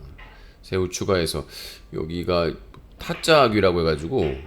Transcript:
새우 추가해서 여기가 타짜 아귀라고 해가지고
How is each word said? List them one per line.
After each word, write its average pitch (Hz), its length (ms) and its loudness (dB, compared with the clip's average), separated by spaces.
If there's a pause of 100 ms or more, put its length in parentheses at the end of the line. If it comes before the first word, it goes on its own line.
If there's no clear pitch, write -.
(600)
새우 92 300 -2
추가해서 85 560 -2 (480)
여기가 85 580 -2 (460)
타짜 156 460 4
아귀라고 95 360 4
해가지고 80 560 0 (100)